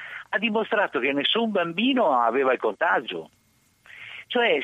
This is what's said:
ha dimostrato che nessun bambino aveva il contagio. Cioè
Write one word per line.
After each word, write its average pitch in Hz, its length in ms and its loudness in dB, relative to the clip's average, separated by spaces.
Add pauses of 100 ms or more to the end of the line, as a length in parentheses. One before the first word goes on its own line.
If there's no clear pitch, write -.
(300)
ha 208 100 -4
dimostrato 208 600 0
che 135 120 0
nessun 220 380 0
bambino 190 720 2
aveva 127 320 4
il 120 60 2
contagio. 110 720 -2 (1000)
Cioè 226 340 4